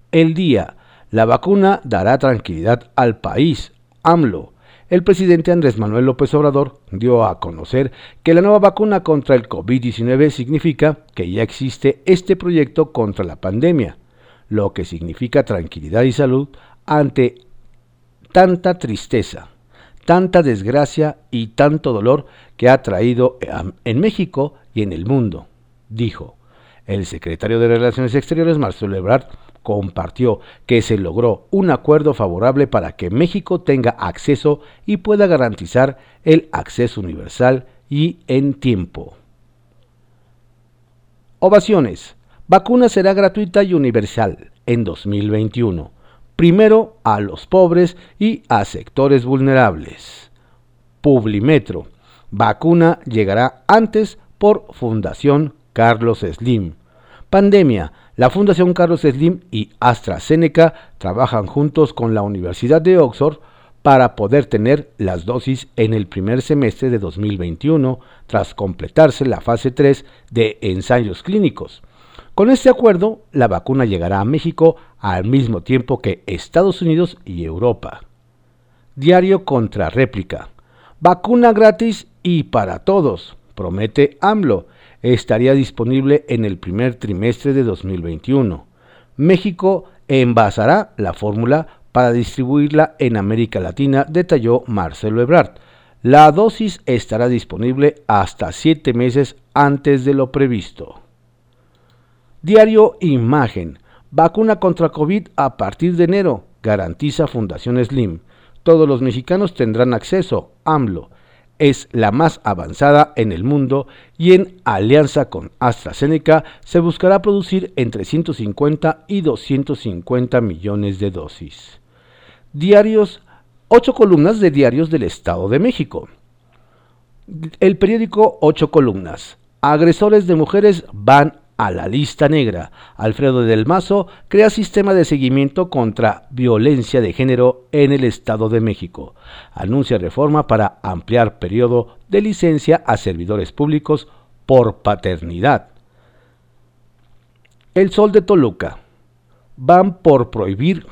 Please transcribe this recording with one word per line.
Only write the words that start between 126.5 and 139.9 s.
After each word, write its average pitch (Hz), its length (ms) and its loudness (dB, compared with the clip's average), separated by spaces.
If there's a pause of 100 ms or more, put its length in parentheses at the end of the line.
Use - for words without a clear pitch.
El 190 180 -2
periódico 214 640 -2
Ocho 156 300 0
Columnas. 95 680 -2 (240)
Agresores 170 640 2
de 180 80 2
mujeres 196 560 2
van 135 500 2 (160)
a 107 140 -2
la 92 160 -8
lista 139 420 -2
negra. 113 420 -2 (240)
Alfredo 123 480 0
del 110 220 2
Mazo 185 420 0 (200)
crea 214 220 4
sistema 202 440 -2
de 180 120 4
seguimiento 139 640 0
contra 113 640 -2
violencia 123 680 0
de 95 120 -2
género 127 580 0
en 143 200 2
el 135 120 0
Estado 110 460 -4
de 113 100 0
México. - 560 -6 (380)
Anuncia 123 440 -2